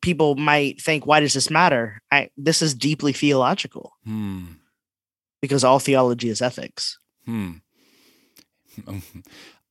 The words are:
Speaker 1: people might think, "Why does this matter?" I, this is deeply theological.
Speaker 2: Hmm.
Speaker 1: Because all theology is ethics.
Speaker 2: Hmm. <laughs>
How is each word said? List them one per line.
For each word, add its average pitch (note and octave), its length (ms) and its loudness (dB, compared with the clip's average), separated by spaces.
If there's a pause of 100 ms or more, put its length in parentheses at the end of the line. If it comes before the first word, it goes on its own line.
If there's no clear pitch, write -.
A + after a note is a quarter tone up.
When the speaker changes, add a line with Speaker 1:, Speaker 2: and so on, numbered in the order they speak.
Speaker 1:
people D3+ 340 2
might D3 460 0
think, D3 240 -2
"Why D3+ 140 4
does D3 140 2
this C3+ 160 -2
matter?" C#3 520 0 (100)
I, C#3 260 2
this D3 240 0
is D#3 120 0
deeply C#3+ 400 -2
theological. C#3+ 800 0 (120)
Speaker 2:
Hmm. G2+ 400 -8 (960)
Speaker 1:
Because C#3 220 0
all C3 160 6
theology B2 500 2
is A2 120 -4
ethics. - 560 -6 (280)
Speaker 2:
Hmm. G#2 280 -6 (1200)
<laughs> G#2+ 100 -16 (840)